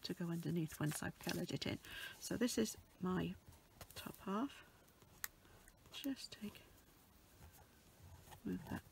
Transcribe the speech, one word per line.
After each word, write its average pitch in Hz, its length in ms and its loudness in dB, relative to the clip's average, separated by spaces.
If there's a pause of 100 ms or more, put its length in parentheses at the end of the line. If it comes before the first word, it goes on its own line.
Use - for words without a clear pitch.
to 180 100 -2
go 175 180 0
underneath 165 480 2
once 151 240 4
I've - 160 -2
coloured 170 320 2
it - 160 2
in. - 100 2 (420)
So - 160 0
this 240 220 6
is 220 180 4 (260)
my 180 320 4 (640)
top - 200 -6 (100)
half. 214 240 4 (1400)
Just - 500 -4
take, 208 200 -8 (1800)
move 180 140 0 (120)
that - 100 0 (100)